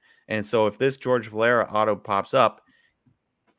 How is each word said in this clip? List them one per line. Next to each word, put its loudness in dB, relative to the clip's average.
And -4
so 2
if -4
this -2
George -4
Valera 0
auto 0
pops -4
up 2